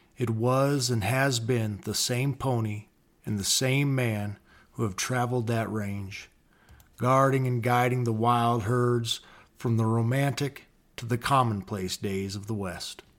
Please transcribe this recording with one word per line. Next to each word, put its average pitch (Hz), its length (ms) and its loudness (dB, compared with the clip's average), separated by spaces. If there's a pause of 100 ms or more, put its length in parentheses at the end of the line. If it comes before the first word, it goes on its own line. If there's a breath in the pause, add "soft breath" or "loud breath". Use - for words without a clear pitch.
(180 soft breath)
it 120 120 -2
was 127 600 2
and 117 120 0
has 127 380 2
been 110 440 0
the 104 100 -4
same 131 400 0
pony 113 520 -2 (380)
and 107 140 -2
the 95 60 -4
same 135 500 2
man 107 440 -2 (340 soft breath)
who 120 100 -6
have 101 120 -2
traveled 123 520 -2
that 113 260 0
range, 101 580 -6 (680 soft breath)
guarding 131 480 4
and 123 160 0
guiding 123 420 2
the 117 80 0
wild 117 520 2
herds 120 560 0 (360 loud breath)
from 117 220 0
the 113 80 2
romantic 127 800 0 (300)
to 120 100 -10
the 120 120 0
commonplace 107 760 0
days 98 400 -4
of 98 100 -10
the 113 80 -4
West. 92 480 -8 (160)